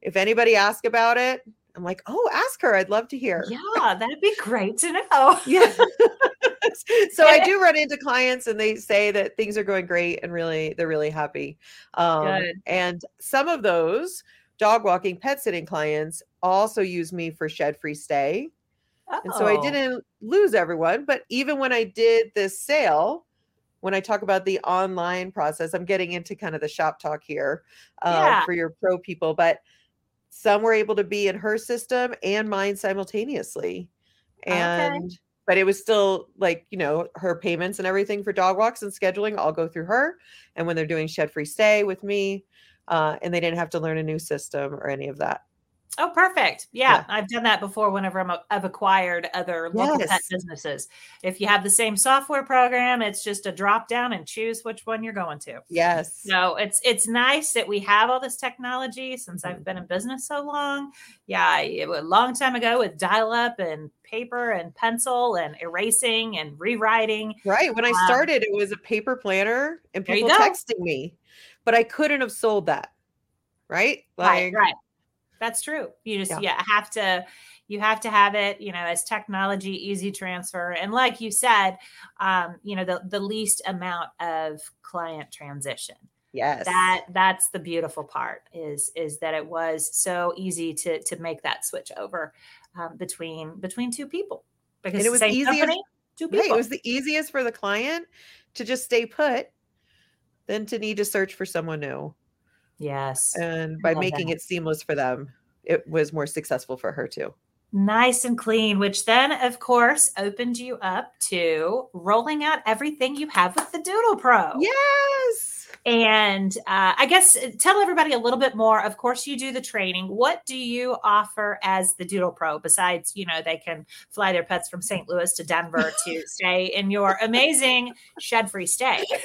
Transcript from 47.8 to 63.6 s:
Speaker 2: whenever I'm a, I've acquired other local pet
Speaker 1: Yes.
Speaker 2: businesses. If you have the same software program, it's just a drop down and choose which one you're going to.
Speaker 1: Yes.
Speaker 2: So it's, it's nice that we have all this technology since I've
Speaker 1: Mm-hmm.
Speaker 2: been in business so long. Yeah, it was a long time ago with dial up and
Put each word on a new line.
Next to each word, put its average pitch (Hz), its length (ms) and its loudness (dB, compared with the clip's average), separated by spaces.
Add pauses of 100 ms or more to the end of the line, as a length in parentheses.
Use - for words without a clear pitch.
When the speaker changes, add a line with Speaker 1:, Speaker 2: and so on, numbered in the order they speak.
Speaker 2:
whenever 190 280 -2
I'm 180 120 -4
a, 175 180 -6
I've 196 160 -2
acquired 185 680 2
other 170 400 -4
local 269 240 2
pet 175 100 -2
Speaker 1:
Yes. 185 180 0
Speaker 2:
businesses. 160 600 -8 (340)
If 185 180 -6
you 202 60 -2
have 208 180 6
the 196 60 0
same 220 260 2
software 277 480 2
program, 247 600 2
it's 208 200 -4
just 202 220 -6
a 190 60 -4
drop 202 360 0
down 240 260 -2
and 165 120 -8
choose 226 380 -6
which 220 240 -12
one 220 160 -4
you're 226 100 -8
going 170 280 -6
to. 123 280 -14
Speaker 1:
Yes. 170 560 0
Speaker 2:
So 185 300 2
it's, 208 280 -2
it's 233 240 0
nice 262 460 0
that 226 140 -2
we 208 140 -2
have 208 280 4
all 254 100 2
this 262 180 -8
technology 254 800 -8
since 180 280 -12
I've 180 120 -8
Speaker 1:
Mm-hmm. 160 60 -18
Speaker 2:
been 185 140 -8
in 175 80 -12
business 240 420 -6
so 294 140 -6
long. 285 500 -6 (360)
Yeah, 175 320 2
it 151 280 -4
was 160 120 -4
a 151 40 -6
long 226 300 4
time 254 220 0
ago 233 240 0
with 185 180 -2
dial 214 340 0
up 233 280 0
and 156 320 -6 (100)